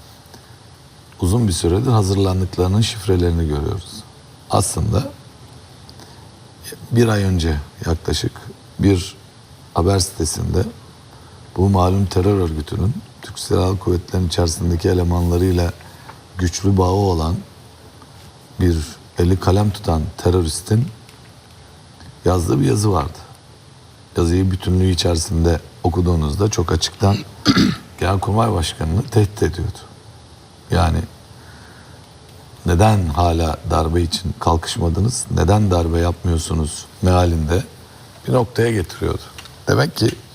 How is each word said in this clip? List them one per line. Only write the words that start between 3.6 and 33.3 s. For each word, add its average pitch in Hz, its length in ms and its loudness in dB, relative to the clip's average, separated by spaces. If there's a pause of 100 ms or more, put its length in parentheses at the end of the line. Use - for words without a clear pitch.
Aslında - 540 0 (1900)
bir 117 160 4
ay 104 160 0
önce 85 320 0 (300)
yaklaşık - 460 -4 (480)
bir 95 360 2 (580)
haber 95 260 2
sitesinde 82 640 -2 (920)
bu 95 120 4
malum 95 360 2
terör 95 340 2
örgütünün 82 540 -2 (280)
Türk - 180 -16
Silahlı 95 400 0
Kuvvetleri'nin 90 480 -2
içerisindeki 85 600 0
elemanlarıyla 87 840 2 (680)
güçlü 92 400 0
bağı 92 140 4
olan 92 440 0 (1200)
bir 85 180 2 (420)
eli 90 200 4
kalem 101 320 2
tutan 80 300 -2 (160)
teröristin 92 680 0 (1400)
yazdığı 90 360 2
bir 139 40 2
yazı 107 260 2
vardı. 76 260 -2 (1000)
Yazıyı 90 340 2
bütünlüğü 92 380 0
içerisinde 85 680 0 (240)
okuduğunuzda 85 680 0
çok 87 200 -2
açıktan 98 460 0 (400)
<clears throat> - 420 0
Genelkurmay 98 540 0
Başkanı'nı 82 500 -2
tehdit - 400 0
ediyordu. - 340 -2 (960)
Yani 82 280 2 (1700)
"Neden 95 420 4
hala 82 500 0 (120)